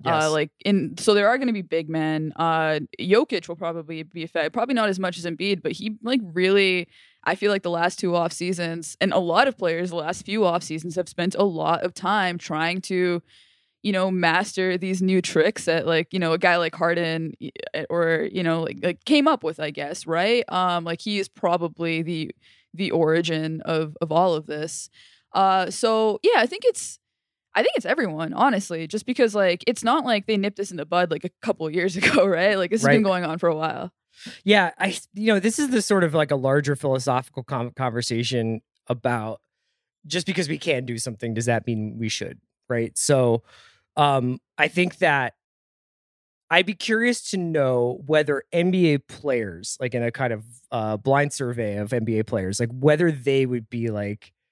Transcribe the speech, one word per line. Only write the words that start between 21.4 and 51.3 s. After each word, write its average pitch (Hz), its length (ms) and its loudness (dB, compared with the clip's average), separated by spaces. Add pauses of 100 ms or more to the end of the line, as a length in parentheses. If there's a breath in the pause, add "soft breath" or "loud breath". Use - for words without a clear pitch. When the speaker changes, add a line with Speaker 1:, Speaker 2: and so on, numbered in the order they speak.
Speaker 2:
the, 160 280 -6 (440 soft breath)
the 180 160 -2
origin 160 720 0
of, 160 380 -2
of 160 120 -4
all 170 240 4
of 156 100 -4
this. 156 420 -8 (460 soft breath)
Uh, 190 380 2
so 220 500 0
yeah, 466 160 4
I 226 80 4
think 349 200 -8
it's, - 340 -2 (560)
I 214 80 2
think 640 120 2
it's - 120 -4
everyone, 165 460 -2
honestly, 190 520 0
just 208 220 -6
because, 240 260 2
like, 185 320 2
it's 240 180 -2
not 226 220 2
like 208 220 0
they 220 100 2
nipped 202 200 -2
this 196 120 -6
in 180 80 -12
the 147 80 -6
bud, 175 240 2
like, 160 160 -4
a 175 60 -6 (100)
couple 196 240 -2
of 151 80 -6
years 175 240 0
<laughs> - 0 -
ago, 190 300 4
right? 190 320 2
Like, 180 100 0
this 214 120 0
has 220 40 2
Speaker 1:
Right. 143 80 6
Speaker 2:
been 220 100 6
going 180 220 0
on 160 140 -4
for 170 100 2
a 160 60 0
while. 156 360 -4 (520 loud breath)
Speaker 1:
Yeah, 196 340 6
I, 190 180 0 (200)
you 214 180 2
know, 202 60 4
this 214 180 0
is 294 140 0
the 233 100 2
sort 190 220 4
of, 156 100 2
like, 151 160 2
a 147 60 2
larger 139 400 2
philosophical 131 640 0
com-, 123 300 -6
conversation 117 920 -2 (240)
about 117 560 -4 (640)
just 165 220 -4
because 180 200 -2
we 151 120 -4
can 131 260 -2
do 117 140 -6
something, 117 340 -6
does 113 140 -2
that 117 180 0
mean 110 320 -4
we 113 120 -4
should, - 300 -8 (300)
right? 117 260 -2
So, 123 460 2 (560 soft breath)
um, 135 420 2 (180)
I 151 120 4
think 175 300 0
that 143 340 2 (1160)
I'd 175 160 4
be 202 80 -4
curious 226 580 -2
to 196 60 -2
know 131 680 0
whether 147 380 2 (100)
N 175 180 2
B 180 220 4
A 139 60 2
players, 107 840 -4
like, 123 120 -4
in 120 100 0
a 117 80 0
kind 127 200 -2
of, 110 140 -6 (260)
uh, 107 260 -2
blind 139 360 2